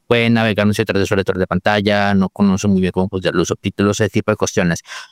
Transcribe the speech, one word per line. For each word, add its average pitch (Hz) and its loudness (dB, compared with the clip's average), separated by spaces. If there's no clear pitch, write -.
pueden 117 2
navegar 107 2
un 104 2
cierto 104 -2
lector 95 0
de 92 0
pantalla, 104 0
no 95 2
conocen 101 0
muy 95 2
bien 90 -2
cómo 92 -2
juzgar 87 -2
los 87 0
subtítulos, 101 -2
ese 107 0
tipo 107 -2
de 107 0
cuestiones. 87 -2